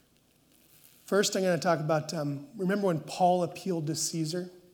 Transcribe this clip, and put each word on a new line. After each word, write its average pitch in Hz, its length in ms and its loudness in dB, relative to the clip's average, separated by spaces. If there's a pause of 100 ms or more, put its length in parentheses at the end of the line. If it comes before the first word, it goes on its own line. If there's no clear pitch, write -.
(1080)
First, 196 300 2
I'm 196 60 2
gonna 180 160 2
talk 165 220 2
about, 156 340 0
um, 143 320 -4 (100)
remember 196 300 0
when 165 140 2
Paul 180 420 2
appealed 165 460 -4
to 160 60 -2
Caesar 165 560 -4 (240)